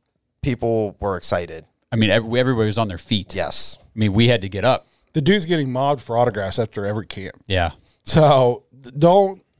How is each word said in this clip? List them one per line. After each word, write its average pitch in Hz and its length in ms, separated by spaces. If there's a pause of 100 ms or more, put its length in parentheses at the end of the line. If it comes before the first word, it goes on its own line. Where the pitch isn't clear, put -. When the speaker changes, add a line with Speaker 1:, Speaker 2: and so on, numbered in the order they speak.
(420)
Speaker 1:
people 117 580
were 98 180
excited. 87 480 (260)
Speaker 2:
I 117 60
mean, 110 120
ev-, 113 240
everybody 123 340
was 104 100
on 113 100
their 90 100
feet. - 380
Speaker 1:
Yes. - 460
Speaker 2:
I - 180
mean, 104 140
we 117 160
had 120 120
to 98 80
get 95 140
up. 120 240 (260)
Speaker 3:
The 160 80
dude's 175 240
getting 156 260
mobbed 135 300
for 113 160
autographs 104 420
after 107 260
every 104 220
camp. - 380
Speaker 2:
Yeah. 90 260 (320)
Speaker 3:
So, 135 600 (180)
th-, 127 160
don't, 185 460 (160)